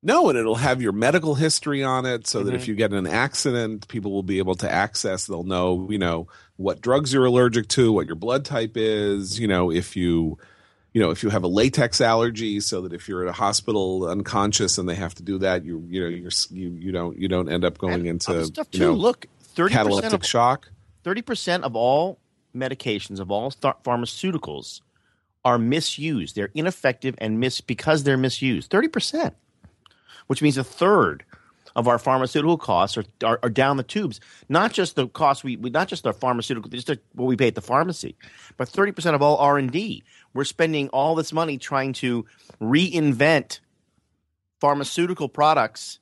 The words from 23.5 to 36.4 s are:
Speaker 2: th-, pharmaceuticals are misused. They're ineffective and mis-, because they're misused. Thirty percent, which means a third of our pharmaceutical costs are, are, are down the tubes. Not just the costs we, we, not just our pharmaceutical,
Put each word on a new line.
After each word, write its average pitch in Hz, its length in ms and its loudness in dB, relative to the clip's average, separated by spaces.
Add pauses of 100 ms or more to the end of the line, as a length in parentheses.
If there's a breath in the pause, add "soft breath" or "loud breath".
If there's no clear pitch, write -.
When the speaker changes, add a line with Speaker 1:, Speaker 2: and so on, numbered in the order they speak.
Speaker 2:
th-, - 220 -2 (100)
pharmaceuticals 120 960 -6 (640)
are 120 140 4
misused. 139 760 -2
They're 101 200 -4
ineffective 147 640 -2
and 110 200 -2
mis-, 127 220 -2
because 151 420 0
they're 139 140 4
misused. 131 540 -2
Thirty 240 180 2
percent, 320 460 -2 (920 loud breath)
which 135 140 -2
means 147 160 4
a 131 80 -2
third 151 600 4 (500 soft breath)
of 120 140 2
our 120 100 4
pharmaceutical 143 600 2
costs 98 400 0
are, 107 60 -4 (200)
are, 113 180 2
are 120 80 0
down 135 280 4
the 131 40 -4
tubes. 180 380 -4 (280 loud breath)
Not 185 240 2
just 185 220 -2
the 127 140 0
costs 139 340 0
we, 123 140 -6
we, 113 140 -6
not 160 180 0
just - 180 -6
our 110 60 0
pharmaceutical, 120 580 -4